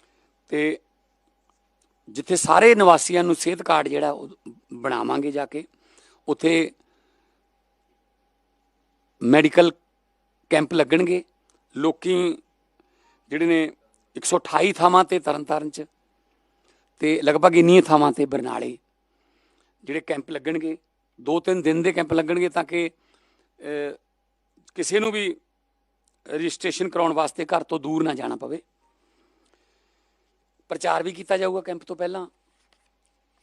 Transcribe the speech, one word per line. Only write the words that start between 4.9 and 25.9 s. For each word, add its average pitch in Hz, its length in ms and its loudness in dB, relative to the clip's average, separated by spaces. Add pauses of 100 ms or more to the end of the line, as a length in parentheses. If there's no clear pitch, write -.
ਜਾ 139 140 -6
ਕੇ, 147 180 -12 (640)
ਉੱਥੇ 160 440 0 (2500)
ਮੈਡੀਕਲ 156 500 4 (800)
ਕੈਂਪ 151 220 0
ਲੱਗਣਗੇ। 170 520 0 (520)
ਲੋਕੀ 175 640 -2 (880)
ਜਿਹੜੇ 160 180 -2
ਨੇ 160 260 0 (420)
ਇੱਕ - 100 -12
ਸੌ 180 140 0
ਅਠਾਈ 170 340 0
ਥਾਵਾਂ 180 320 4
'ਤੇ 180 140 -2
ਤਰਨਤਾਰਨ 151 520 -6
'ਚ 151 140 -14 (1120)
ਤੇ 156 240 0
ਲਗਭਗ 156 340 4
ਇੰਨੀਆਂ 175 260 8
ਥਾਵਾਂ 151 280 4
'ਤੇ 139 160 -2
ਬਰਨਾਲੇ 123 520 -6 (1040)
ਜਿਹੜੇ 147 160 -6
ਕੈਂਪ 147 300 -6
ਲੱਗਣਗੇ, 160 480 -6 (420)
ਦੋ 151 200 -2
ਤਿੰਨ 185 220 -2
ਦਿਨ 160 200 2
ਦੇ 180 100 0
ਕੈਂਪ 160 200 -2
ਲੱਗਣਗੇ 170 360 0
ਤਾਂ 165 160 -4
ਕਿ, 165 260 -6 (720)
ਅਹ, 147 380 -10 (760)
ਕਿਸੇ 180 260 -2
ਨੂੰ 220 120 -2
ਵੀ 202 240 -6 (920)